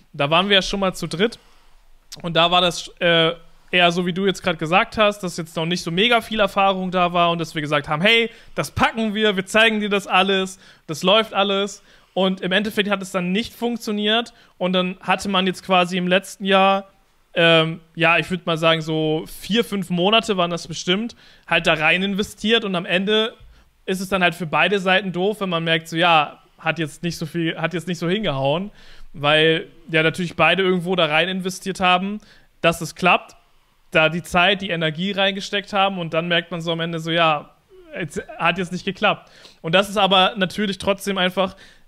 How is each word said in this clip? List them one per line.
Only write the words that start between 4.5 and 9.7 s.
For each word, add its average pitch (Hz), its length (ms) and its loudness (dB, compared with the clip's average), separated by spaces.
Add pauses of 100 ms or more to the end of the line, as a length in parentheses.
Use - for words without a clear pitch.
gesagt 185 380 0
hast, 208 260 2
dass 175 120 -6
jetzt 160 200 -10
noch 165 100 -2
nicht 175 160 -4
so 175 80 -6
mega 226 300 2
viel 220 180 -8
Erfahrung 196 540 0
da 175 200 2
war 175 200 2
und 170 80 -4
dass 160 160 -8
wir 156 60 -4
gesagt 147 260 -2
haben, 151 140 -2
„Hey, 226 280 4 (240)
das 151 160 -4
packen 226 440 0
wir, 214 200 2
wir 185 120 -4
zeigen 220 340 4